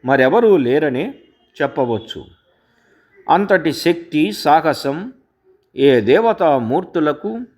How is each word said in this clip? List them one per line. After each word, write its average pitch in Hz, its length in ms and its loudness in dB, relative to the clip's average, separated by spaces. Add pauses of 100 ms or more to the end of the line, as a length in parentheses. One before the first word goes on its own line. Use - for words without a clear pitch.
మరెవరూ 147 540 4
లేరనే 143 560 -2 (440)
చెప్పవచ్చు. 123 680 -4 (1000)
అంతటి 175 460 0
శక్తి, 170 580 -2
సాహసం 156 840 -2 (600)
ఏ 131 260 4
దేవతామూర్తులకు 160 1400 0 (180)